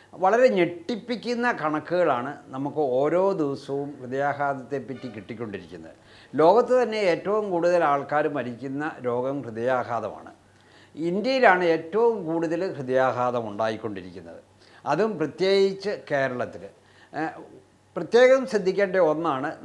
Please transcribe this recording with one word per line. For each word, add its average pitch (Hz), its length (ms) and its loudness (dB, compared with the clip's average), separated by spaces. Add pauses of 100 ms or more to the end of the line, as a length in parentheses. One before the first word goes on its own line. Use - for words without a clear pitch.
(240)
വളരെ 233 240 6 (100)
ഞെട്ടിപ്പിക്കുന്ന 220 880 -2 (160)
കണക്കുകളാണ് 151 720 0 (200)
നമുക്ക് 139 280 -4 (160)
ഓരോ 156 260 2 (160)
ദിവസവും 139 500 -4 (120)
ഹൃദയാഘാതത്തെപ്പറ്റി 135 1120 -4
കിട്ടിക്കൊണ്ടിരിക്കുന്നത്. 98 800 -12 (460)
ലോകത്ത് 220 300 6 (100)
തന്നെ 220 200 -2 (120)
ഏറ്റവും 208 300 -2 (120)
കൂടുതൽ 175 340 2
ആൾക്കാർ 143 360 0 (120)
മരിക്കുന്ന 135 540 -6 (160)
രോഗം 127 400 -2
ഹൃദയാഘാതമാണ്. 113 840 -4 (800)
ഇന്ത്യയിലാണ് 208 520 4 (120)
ഏറ്റവും 208 400 2 (140)
കൂടുതൽ 165 320 -2 (160)
ഹൃദയാഘാതം 123 720 2
ഉണ്ടായിക്കൊണ്ടിരിക്കുന്നത്, 98 880 -6 (540)
അതും 214 260 0
പ്രത്യേകിച്ച് 190 760 0 (180)
കേരളത്തിൽ. 123 520 -2 (560)
ഏഹ്, 156 120 -6 (640)
പ്രത്യേകം 254 540 6
ശ്രദ്ധിക്കേണ്ട 185 460 0 (140)
ഒന്നാണ്, 151 400 -2 (140)